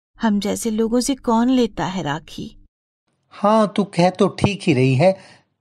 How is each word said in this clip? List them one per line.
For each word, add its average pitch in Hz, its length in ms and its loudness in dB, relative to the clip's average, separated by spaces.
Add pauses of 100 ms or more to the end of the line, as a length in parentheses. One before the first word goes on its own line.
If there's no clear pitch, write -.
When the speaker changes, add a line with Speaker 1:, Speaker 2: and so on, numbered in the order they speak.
(220)
Speaker 1:
हम 208 180 0
जैसे 196 320 -4
लोगों 226 300 0
से 277 140 -2
कौन 240 340 0
लेता 233 360 0
है 180 180 -6
राखी?" 147 520 -10 (760)
Speaker 2:
"हाँ, 214 460 2
तू 202 80 0
कह 180 260 0
तो 180 180 2
ठीक 190 340 -2
ही 165 120 0
रही 131 220 2
है। 185 220 2 (440)